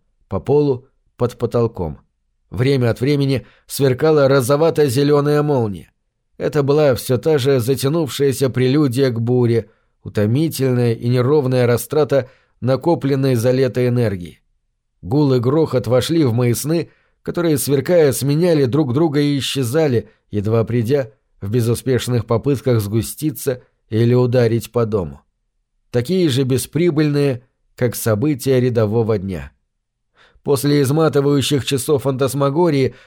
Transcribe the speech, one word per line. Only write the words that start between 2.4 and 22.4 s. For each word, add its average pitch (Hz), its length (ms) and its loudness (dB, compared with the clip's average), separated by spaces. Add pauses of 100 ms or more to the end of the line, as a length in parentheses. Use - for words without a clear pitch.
Время 123 400 0
от 107 100 -2
времени 135 460 0 (220)
сверкала 139 600 2
розовато-зелёная 143 1160 2
молния. 117 480 -2 (460)
Это 147 260 -2
была 139 320 2
всё 123 220 -2
та 156 200 0
же 131 220 2
затянувшаяся 135 880 -2
прелюдия 127 600 0
к 117 120 -4
буре, 117 480 0 (340)
утомительная 120 880 0
и 120 140 -6
неровная 127 600 2
растрата 135 600 0 (320)
накопленной 135 720 0
за 120 160 0
лето 127 360 0
энергии. 101 540 -2 (640)
Гул 135 300 2
и 131 40 2
грохот 131 460 0
вошли 127 400 0
в 117 80 2
мои 120 200 2
сны, 156 360 -4 (320)
которые, 156 380 -2
сверкая, 143 520 2
сменяли 143 540 0
друг 131 260 0
друга 147 300 0
и 143 160 0
исчезали, 131 720 -2 (220)
едва 107 320 0
придя, 120 480 -2 (300)
в 101 100 -8
безуспешных 120 720 -2
попытках 120 560 0